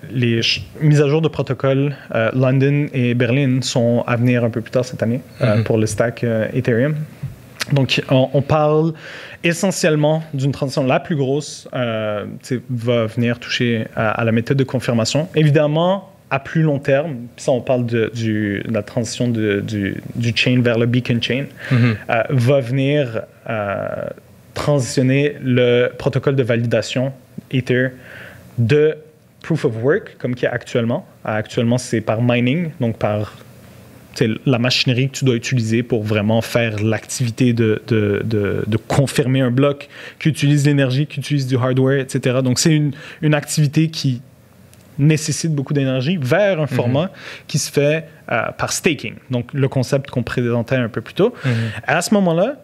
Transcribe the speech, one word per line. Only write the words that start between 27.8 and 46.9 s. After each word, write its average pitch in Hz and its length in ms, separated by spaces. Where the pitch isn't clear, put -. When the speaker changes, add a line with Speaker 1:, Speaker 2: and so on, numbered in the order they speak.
Speaker 1:
de 147 400
Proof - 220
of 131 80
Work, 160 360
comme 127 160
qu'il - 100
y 131 40
a 117 40
actuellement. 120 540
Euh, 117 60
actuellement, 117 480
c'est 113 240
par 110 180
mining, 123 580
donc 117 200
par, 107 360
tu 127 120
sais, 110 200
la 127 120
machinerie 123 520
que - 80
tu 135 60
dois 123 120
utiliser 117 480
pour 117 180
vraiment 107 400
faire 113 400
l'activité 113 720
de, 113 340
de, 104 380
de, 101 420
de 107 100
confirmer 131 640
un 127 120
bloc 139 360
qui - 100
utilise 143 380
l'énergie, 139 400
qui - 140
utilise 135 260
du 127 100
hardware, 131 440
et 131 80
cetera. 131 340
Donc, 127 160
c'est 165 140
une, 151 200
une 151 120
activité 151 540
qui 135 320
nécessite 156 560
beaucoup 143 180
d'énergie 135 480
vers 160 380
un 156 40
Speaker 2:
Mhm. 135 60
Speaker 1:
format 131 420